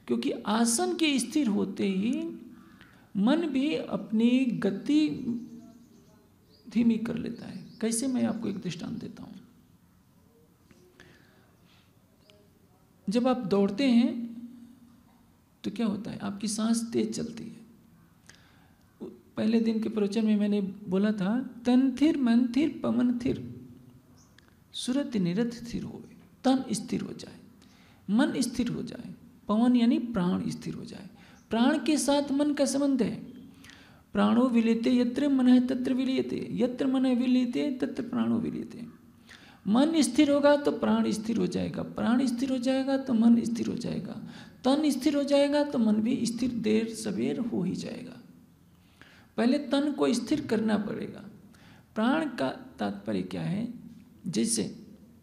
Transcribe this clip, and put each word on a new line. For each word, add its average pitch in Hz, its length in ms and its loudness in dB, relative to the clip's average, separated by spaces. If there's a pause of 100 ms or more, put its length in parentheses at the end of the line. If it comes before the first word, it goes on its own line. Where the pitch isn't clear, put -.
क्योंकि 240 240 -2
आसन 233 640 0
के 294 240 2
स्थिर 277 280 0
होते 202 420 0
ही 262 500 -2 (800)
मन 233 200 4
भी 302 380 0
अपनी 240 720 2
गति 233 640 0 (1600)
धीमी 226 280 4
कर - 180 -4
लेता - 300 -8
है। - 200 -14 (140)
कैसे? 226 260 -2
मैं 247 180 0
आपको 214 240 -2
एक 196 100 -4
दृष्टांत - 420 -8
देता - 220 -14
हूँ। - 120 -18 (3750)
जब 240 180 2
आप 254 80 2
दौड़ते 202 480 0
हैं - 440 4 (1400)
तो 202 60 -4
क्या 233 160 -4
होता 190 240 -4
है? - 80 -10
आपकी 202 300 -6
सांस 226 440 0
तेज - 240 0
चलती - 280 -8
है, - 240 -16 (1700)
पहले 220 220 2
दिन 220 220 0
के 220 60 -2
प्रवचन 208 360 0
में 214 120 4
मैंने 208 240 2
बोला 196 520 -2
था, 214 380 -2 (140)
"तन 254 360 4
थिर, 311 180 4
मन 240 380 4
थिर, - 260 0
पवन 240 360 2
थिर, - 480 -6 (1040)
सुरत 277 440 -4
निरत 190 580 -2
थिर 190 80 -4
होए।" - 340 -14 (280)
तन 262 280 2
स्थिर - 280 -4
हो - 120 -8
जाए, - 220 -16 (760)
मन 285 300 2
स्थिर 233 280 -2
हो 151 140 -6
जाए, - 320 -12 (340)
पवन 240 280 4
यानी 240 220 4
प्राण 185 520 -2
स्थिर - 240 -8
हो - 100 -12
जाए। - 260 -16 (400)
प्राण 269 340 4
के 311 120 2
साथ 285 360 2
मन 285 220 2
का 285 100 2
संबंध 269 380 0
है। 180 120 -2 (1000)
"प्राणो 214 340 4
विलीयते 233 500 4
यत्र 247 320 2
मनः 254 380 6
तत्र 262 280 -2
विलीयते, 262 560 -2
यत्र 254 360 0
मनः 262 300 2
विलीयते 254 560 2
तत्र 247 300 -6
प्राणो 113 360 0
विलीयते।" - 480 -6 (800)
मन 294 340 4
स्थिर 285 300 4
होगा 285 260 6
तो 285 140 0
प्राण 220 400 2
स्थिर 226 260 -2
हो 185 100 0
जाएगा, 175 360 -4
प्राण 214 440 0
स्थिर 247 240 -2
हो 262 80 -2
जाएगा 262 380 0
तो 269 180 -2
मन 233 260 6
स्थिर - 260 -4
हो - 80 -4
जाएगा, - 480 -8 (420)
तन 294 260 4
स्थिर 285 260 2
हो 285 60 0
जाएगा 285 400 2
तो 294 160 -2
मन 214 160 4
भी 220 320 0
स्थिर - 240 -2
देर 110 380 0
सवेर 214 500 -4
हो 220 240 -4
ही 185 120 -2
जाएगा। - 380 -10 (1200)
पहले 254 220 4
तन 285 340 0
को 277 220 2
स्थिर - 320 -2
करना 220 320 0
पड़ेगा। - 460 -8 (720)
प्राण 233 340 2
का 262 220 -4
तात्पर्य - 720 -6
क्या 180 200 -6
है? 202 320 -4 (520)
जैसे - 600 -2 (360)